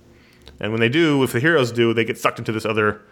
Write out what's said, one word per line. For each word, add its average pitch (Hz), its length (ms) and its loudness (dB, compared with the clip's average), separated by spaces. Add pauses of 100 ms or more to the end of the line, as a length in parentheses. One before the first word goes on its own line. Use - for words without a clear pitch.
(600)
and 104 120 -6
when 113 80 -2
they 113 80 4
do, 147 340 2
if 120 100 0
the 120 80 -2
heroes 139 300 2
do, 117 220 2
they 113 120 0
get 117 120 -6
sucked - 220 -2
into 120 140 -6
this 107 120 -6
other 107 480 0